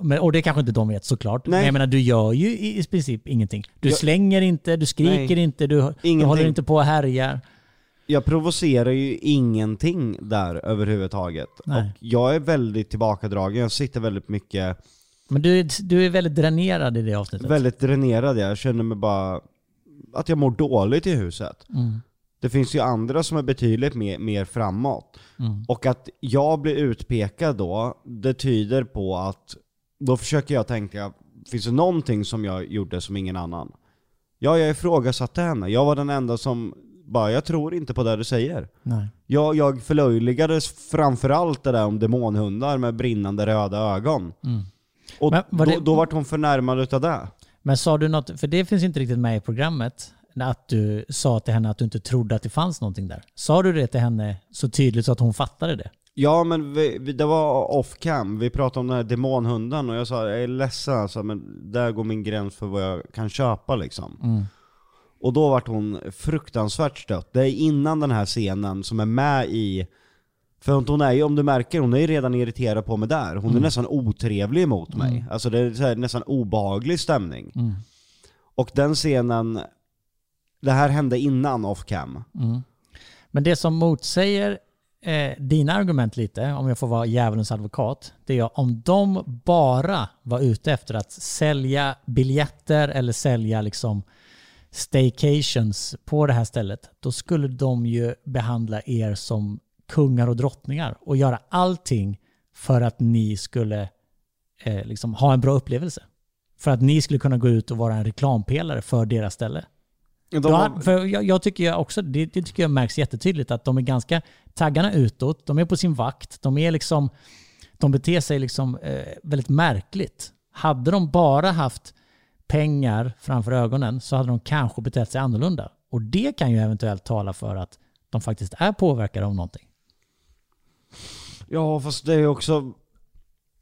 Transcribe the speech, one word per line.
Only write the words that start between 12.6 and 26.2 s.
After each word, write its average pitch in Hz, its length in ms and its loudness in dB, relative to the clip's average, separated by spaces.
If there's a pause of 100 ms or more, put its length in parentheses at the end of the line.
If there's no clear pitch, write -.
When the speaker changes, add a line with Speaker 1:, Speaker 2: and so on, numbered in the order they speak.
Speaker 2:
tillbakadragen. 104 720 -2
Jag 113 100 -2
sitter 127 280 -4
väldigt 101 280 -4
mycket 95 500 -4 (500)
Speaker 1:
Men 139 140 0
du 180 180 6
är, 165 80 0 (200)
du 180 180 6
är 180 40 0
väldigt 170 240 2
dränerad 160 640 2
i 117 60 2
det 107 120 0
avsnittet. 101 360 -4
Speaker 2:
Väldigt 131 280 2
dränerad, 131 600 2
jag 101 200 0
känner 117 260 0
mig 113 140 -2
bara 98 420 0 (720)
att - 140 -6
jag 160 100 2
mår 135 120 4
dåligt 127 560 2
i 180 80 2
huset. 95 600 -6
Speaker 1:
Mm. 117 260 -2 (400)
Speaker 2:
Det 131 100 -2
finns 131 240 0
ju 147 60 0
andra 123 420 0
som 160 160 -2
är 143 40 0
betydligt 123 520 0
mer, 101 240 -4
mer 104 260 -4
framåt. 110 760 -4 (200)
Speaker 1:
Mm. 110 300 -4
Speaker 2:
Och - 180 -2
att - 220 -2 (120)